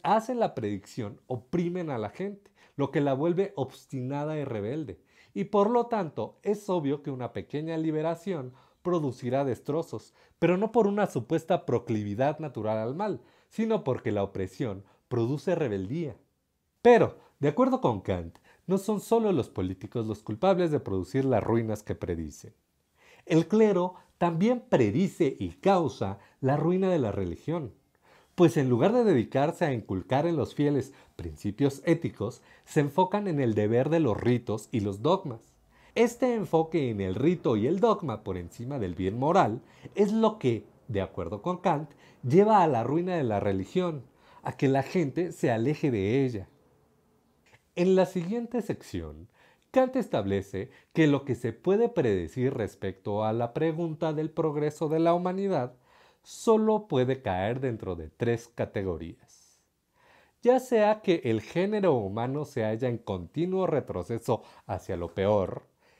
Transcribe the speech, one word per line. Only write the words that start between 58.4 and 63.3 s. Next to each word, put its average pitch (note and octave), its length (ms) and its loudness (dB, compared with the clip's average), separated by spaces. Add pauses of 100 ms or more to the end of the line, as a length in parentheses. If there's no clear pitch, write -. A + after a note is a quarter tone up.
categorías. - 1080 -8 (800)
Ya B3 180 6
sea G#3+ 400 2
que E3+ 240 2
el A2+ 160 2
género F#3+ 540 0
humano A#2 500 -4
se A#2+ 200 -4
halla A2 240 -2
en A#2 100 -2
continuo E3 680 -4